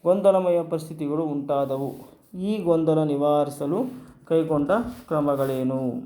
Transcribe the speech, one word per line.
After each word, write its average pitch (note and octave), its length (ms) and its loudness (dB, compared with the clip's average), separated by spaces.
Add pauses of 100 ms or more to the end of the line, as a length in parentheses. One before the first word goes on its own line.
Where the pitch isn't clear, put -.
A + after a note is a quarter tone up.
ಗೊಂದಲಮಯ F#3 600 4
ಪರಿಸ್ಥಿತಿಗಳು D#3+ 600 -4
ಉಂಟಾದವು? C#3 720 -2 (420)
ಈ G#3 200 -2
ಗೊಂದಲ E3 460 2
ನಿವಾರಿಸಲು D3 760 0 (480)
ಕೈಗೊಂಡ D#3+ 460 0 (360)
ಕ್ರಮಗಳೇನು? C3 880 0 (120)